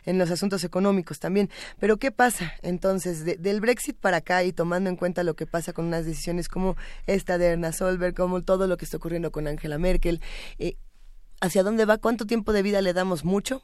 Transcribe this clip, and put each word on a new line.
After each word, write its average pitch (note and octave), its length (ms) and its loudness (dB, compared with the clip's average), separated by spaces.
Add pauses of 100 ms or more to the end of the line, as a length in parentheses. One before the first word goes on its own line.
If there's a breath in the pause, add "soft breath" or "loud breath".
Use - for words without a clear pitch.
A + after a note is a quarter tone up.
en F3+ 120 0
los F3 140 2
asuntos F#3+ 320 -2
económicos F#3 560 0
también. F#3+ 300 0 (320 loud breath)
Pero, G3+ 160 4
¿qué C4+ 140 -2
pasa A3+ 500 2
entonces F3+ 640 -2
de, E3+ 100 -2
del G3+ 240 -2
Brexit A#3+ 400 -2
para F3+ 180 2
acá F3+ 280 2
y F#3 80 0
tomando F3 360 0
en F3+ 60 -2
cuenta F3+ 300 -2
lo D#3+ 80 2
que D#3+ 120 -8
pasa E3 280 -4
con E3 120 -4
unas E3 200 -2
decisiones E3 420 -4
como F#3 300 0 (300 loud breath)
esta F#3 300 2
de F3 100 4
Erna E3+ 260 2
Solberg, F#3 420 0
como F3+ 300 0
todo F#3+ 220 2
lo F3 100 0
que E3 80 -8
está - 100 -6
ocurriendo E3 360 -4
con D3+ 160 -4
Angela D3+ 300 -4
Merkel? F3 440 4 (380 loud breath)
Eh, - 160 -4 (680)
¿hacia F#3 220 4
dónde A3 200 4
va? G#3+ 140 6
¿Cuánto A3+ 280 0
tiempo A3 280 0
de G3+ 100 4
vida G3 180 2
le F3+ 120 2
damos? F3+ 320 0
¿Mucho? G3 380 0